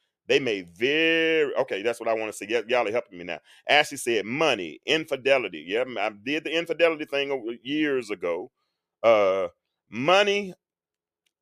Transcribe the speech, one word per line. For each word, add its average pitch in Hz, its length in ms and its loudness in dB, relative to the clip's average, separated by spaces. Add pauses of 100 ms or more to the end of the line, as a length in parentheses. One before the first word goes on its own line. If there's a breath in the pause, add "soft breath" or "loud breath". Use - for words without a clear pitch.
(280)
They 135 120 4
made 101 300 -2
very, 160 840 2
okay, 110 260 -2
that's 117 180 -2
what 113 100 -2
I 113 40 2
wanna 110 200 -4
say. 101 160 -12
Y-, 113 180 0
y'all 120 200 2
are 104 40 -4
helping 110 260 -6
me 87 60 -12
now. 85 160 -8 (280 soft breath)
Ashley 143 300 2
said, 110 280 0
"Money, 113 600 -2
infidelity." 131 840 0
Yeah, 113 180 -2 (140)
I 107 100 -2
did 123 340 -8
the 156 140 -6
infidelity 165 480 0
thing 139 260 -4
o-, 120 320 -6
years 139 480 -2
ago. 87 400 -4 (520)
Uh, 98 440 4 (420)
money, 190 640 2 (880)